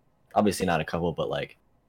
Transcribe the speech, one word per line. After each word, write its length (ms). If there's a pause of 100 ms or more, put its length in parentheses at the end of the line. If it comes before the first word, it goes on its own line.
(340)
obviously 320
not 140
a 40
couple, 280
but, 180
like, 260 (320)